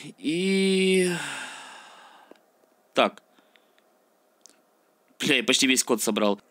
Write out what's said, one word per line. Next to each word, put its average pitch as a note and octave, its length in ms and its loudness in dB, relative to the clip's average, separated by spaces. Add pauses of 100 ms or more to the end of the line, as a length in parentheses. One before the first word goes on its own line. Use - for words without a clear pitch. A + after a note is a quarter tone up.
(180)
и F#3+ 920 2 (1800)
Так. - 280 0 (2000)
Бля, C#3 160 0
я A#2+ 80 -2
почти C3 240 2
весь B2+ 160 2
код A2+ 180 -2
собрал. G#2 380 0 (100)